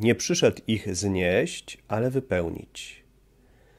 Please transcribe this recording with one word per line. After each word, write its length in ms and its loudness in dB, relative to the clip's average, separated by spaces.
nie 140 6
przyszedł 520 0
ich 300 -2
znieść, 800 0
ale 220 0
wypełnić. 960 -4